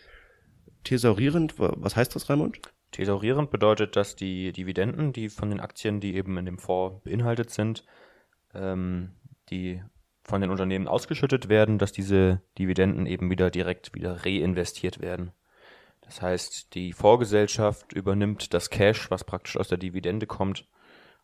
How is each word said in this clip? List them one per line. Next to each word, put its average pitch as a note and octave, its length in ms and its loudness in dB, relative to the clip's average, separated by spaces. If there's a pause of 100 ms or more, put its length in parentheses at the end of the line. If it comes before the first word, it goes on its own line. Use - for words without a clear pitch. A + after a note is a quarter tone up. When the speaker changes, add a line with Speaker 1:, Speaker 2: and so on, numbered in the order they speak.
(840)
Speaker 1:
Tesorierend, C3 760 2
wa-, - 180 2
was F#2+ 200 -4
heißt A#2+ 180 2
das, - 160 -6
Raimund? D3 300 0 (320)
Speaker 2:
Tesorierend G#2+ 580 -2
bedeutet, G#2+ 460 2
dass G2+ 180 0
die F#2 380 -4
Dividenden, F#2+ 600 -2
die A2 160 -8
von G#2 220 -6
den G2+ 80 -4
Aktien, G#2 420 -4
die G2 140 -4
eben F#2+ 240 -4
in F2+ 80 -6
dem F2+ 120 -8
Fonds F#2+ 440 -2
beinhaltet A#2 480 -2
sind, A2 340 -2 (680)
ähm, F#2 560 -4 (400)
die F2+ 320 -6 (400)
von G2 200 -2
den F#2 80 0
Unternehmen F#2+ 380 -2
ausgeschüttet C3 600 0
werden, G#2+ 300 6
dass G2 120 0
diese F#2+ 520 4 (160)
Dividenden F#2 480 2
eben F2+ 240 -2
wieder F#2 200 2
direkt F2+ 440 -6
wieder F2+ 320 -6
reinvestiert F2+ 760 -2
werden. F2+ 320 -6 (720)
Das - 200 -18
heißt, - 520 -4
die F2+ 180 -6
Fondsgesellschaft G#2 1000 4
übernimmt G2+ 640 0
das - 160 0
Cash, G#2+ 400 4
was F#2 140 -2
praktisch - 320 -8
aus - 120 -2
der F2+ 100 0
Dividende F2+ 480 -4
kommt, - 400 -4 (580)